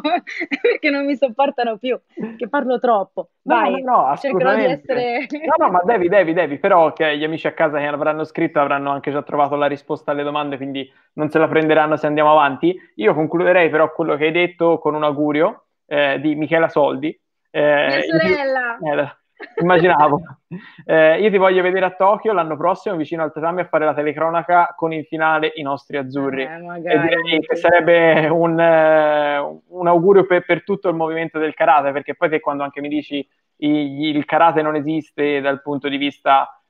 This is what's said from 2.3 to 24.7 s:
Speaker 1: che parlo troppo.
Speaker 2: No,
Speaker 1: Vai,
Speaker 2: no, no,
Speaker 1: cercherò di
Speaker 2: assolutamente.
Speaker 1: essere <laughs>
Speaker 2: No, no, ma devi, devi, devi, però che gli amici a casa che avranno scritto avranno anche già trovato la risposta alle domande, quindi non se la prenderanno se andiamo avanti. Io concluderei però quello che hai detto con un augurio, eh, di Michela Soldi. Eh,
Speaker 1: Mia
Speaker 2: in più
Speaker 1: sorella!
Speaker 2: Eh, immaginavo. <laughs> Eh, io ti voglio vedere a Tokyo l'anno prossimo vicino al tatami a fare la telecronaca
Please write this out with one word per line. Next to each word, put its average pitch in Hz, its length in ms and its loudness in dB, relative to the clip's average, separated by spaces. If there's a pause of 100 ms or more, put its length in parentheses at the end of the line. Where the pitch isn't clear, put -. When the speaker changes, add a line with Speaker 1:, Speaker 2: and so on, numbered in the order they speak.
Speaker 1:
che 220 120 -8
parlo 254 300 -2
troppo. 196 500 -2 (140)
Speaker 2:
No, 262 160 0
Speaker 1:
Vai, 254 240 -2
Speaker 2:
no, 214 240 2
no, 143 100 0
Speaker 1:
cercherò 208 380 0
di 220 80 0
Speaker 2:
assolutamente. 165 180 -2
Speaker 1:
essere 247 460 -4
<laughs> 294 180 -10
Speaker 2:
No, 311 220 2
no, 196 40 0
ma 180 140 2
devi, 185 240 2
devi, 180 240 4
devi, 151 240 -2
però 170 340 2
che 156 280 -2
gli 151 40 -4
amici 156 220 -6
a - 80 -2
casa 151 240 0
che 147 80 -2
avranno 151 380 -4
scritto 160 360 -2
avranno 139 300 0
anche 139 220 -4
già 143 100 -4
trovato 147 340 -2
la 143 120 0
risposta 143 420 -6
alle 143 140 -4
domande, 147 340 -6
quindi 135 340 -10 (220)
non 151 160 -4
se 160 80 -2
la 156 100 4
prenderanno 156 500 2
se 151 100 -4
andiamo 151 240 2
avanti. 156 440 2 (200)
Io 214 180 2
concluderei 170 560 2
però 156 240 2
quello 156 240 -2
che 151 80 0
hai 160 60 0
detto 170 480 0
con 151 160 -4
un 151 80 -4
augurio, 151 640 -2 (200)
eh, 143 340 0
di 151 140 -2
Michela 156 340 0
Soldi. 139 500 -2 (340)
Eh, 147 360 2
Speaker 1:
Mia 139 100 0
Speaker 2:
in 151 40 0
più 294 340 0
Speaker 1:
sorella! 262 460 -4
Speaker 2:
Eh, - 800 -6
immaginavo. 165 580 4 (280)
<laughs> 185 160 -14 (240)
Eh, 160 320 4
io 202 120 2
ti 196 60 2
voglio 190 260 4
vedere 185 220 0
a 180 60 -2
Tokyo 202 400 0
l'anno 160 240 -2
prossimo 180 400 -4
vicino 160 280 -6
al 151 100 -6
tatami 170 280 -4
a 170 40 -8
fare 202 180 -2
la 151 120 0
telecronaca 165 800 0